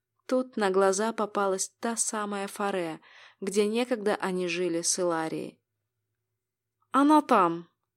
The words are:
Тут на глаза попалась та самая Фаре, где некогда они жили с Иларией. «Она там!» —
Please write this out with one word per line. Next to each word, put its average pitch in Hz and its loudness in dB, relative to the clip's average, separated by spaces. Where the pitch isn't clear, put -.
Тут 254 -2
на 208 2
глаза 196 2
попалась 202 -2
та 233 -6
самая 208 -4
Фаре, 190 -4
где 196 0
некогда 220 -2
они 180 -2
жили 170 -2
с - -2
Иларией. 160 -4
«Она 294 6
там!» — 175 2